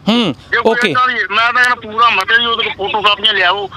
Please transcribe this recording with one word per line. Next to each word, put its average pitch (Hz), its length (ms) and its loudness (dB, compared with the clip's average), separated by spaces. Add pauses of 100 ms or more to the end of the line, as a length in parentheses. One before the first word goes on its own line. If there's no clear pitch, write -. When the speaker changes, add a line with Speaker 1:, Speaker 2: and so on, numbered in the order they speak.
Speaker 1:
ਹੂੰ, 220 260 0 (180)
Speaker 2:
ਜੇ 220 80 0
ਕੋਈ 226 120 2
Speaker 1:
ਓਕੇ। 233 180 0
Speaker 2:
ਏਦਾਂ 254 180 2
ਦੀ, 247 60 -2
ਮੈਂ 220 380 0
ਤਾਂ - 0 -
ਕਹਿੰਦਾ 247 220 2
ਪੂਰਾ 226 360 0
ਮਤੇ 208 280 2
ਜੀ 233 80 0
ਉਹਦੇ 226 180 -2
ਕੋਲ 180 120 -6
ਫੋਟੋ 196 260 -4
ਕਾਪੀਆਂ 202 320 0
ਲਿਆਓ 190 420 0